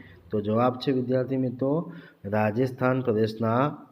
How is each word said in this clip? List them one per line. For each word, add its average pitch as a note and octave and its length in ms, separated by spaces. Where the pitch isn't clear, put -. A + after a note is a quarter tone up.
તો G#2+ 100
જવાબ A#2 380
છે C#3+ 140
વિદ્યાર્થી B2+ 440
મિત્રો C3+ 560
રાજસ્થાન B2 760
પ્રદેશના A#2 760